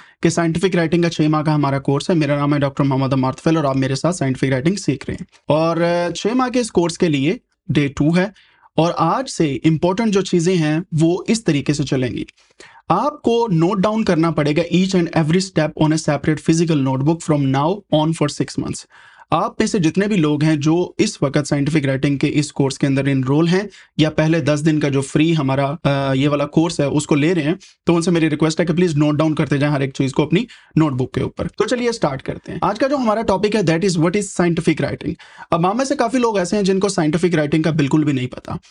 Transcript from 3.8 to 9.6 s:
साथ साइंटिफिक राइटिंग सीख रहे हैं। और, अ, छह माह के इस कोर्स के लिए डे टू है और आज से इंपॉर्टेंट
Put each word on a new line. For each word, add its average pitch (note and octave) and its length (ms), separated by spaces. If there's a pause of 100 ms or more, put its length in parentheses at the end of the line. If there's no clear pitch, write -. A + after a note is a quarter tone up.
साथ D#3 180
साइंटिफिक C3+ 380
राइटिंग C#3+ 260
सीख - 320
रहे B2 80
हैं। - 100 (220)
और, E3 320
अ, F3 300
छह G3 220
माह B3+ 160
के B3 100
इस A#3 100
कोर्स E3+ 280
के F3 120
लिए D3 300 (320)
डे C#3 180
टू D3 240
है F#3 200 (440)
और D#3+ 220
आज G#3 280
से E3 260
इंपॉर्टेंट F3+ 600